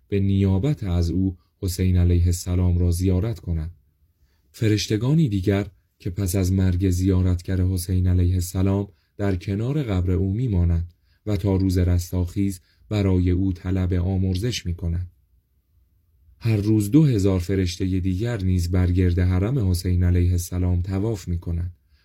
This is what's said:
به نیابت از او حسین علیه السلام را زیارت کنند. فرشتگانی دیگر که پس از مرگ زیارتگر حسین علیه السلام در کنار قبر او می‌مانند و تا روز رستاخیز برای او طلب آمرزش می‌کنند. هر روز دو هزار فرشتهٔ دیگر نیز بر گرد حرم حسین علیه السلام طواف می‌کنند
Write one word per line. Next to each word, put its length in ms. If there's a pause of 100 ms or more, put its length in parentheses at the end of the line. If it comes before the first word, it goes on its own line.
به 120
نیابت 640
از 260
او 280 (200)
حسین 400
علیه 280
السلام 520
را 140
زیارت 480
کنند. 320 (800)
فرشتگانی 800
دیگر 380 (320)
که 100
پس 260
از 160
مرگ 380
زیارتگر 720
حسین 460
علیه 260
السلام 540 (300)
در 180
کنار 480
قبر 280
او 220
می‌مانند 600 (320)
و 120
تا 180
روز 220
رستاخیز 800 (300)
برای 420
او 220
طلب 400
آمرزش 720
می‌کنند. 460 (1300)
هر 180
روز 340
دو 140
هزار 340
فرشتهٔ 600
دیگر 440
نیز 280
بر 200
گرد 280
حرم 500
حسین 340
علیه 280
السلام 500
طواف 460
می‌کنند 480 (300)